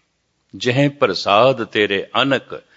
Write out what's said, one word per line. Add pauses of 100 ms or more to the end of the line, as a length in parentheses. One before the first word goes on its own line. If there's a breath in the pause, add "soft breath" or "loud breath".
(560)
"ਜਿਹੇ
ਪ੍ਰਸਾਦ
ਤੇਰੇ (160)
ਅਨਕ (140 soft breath)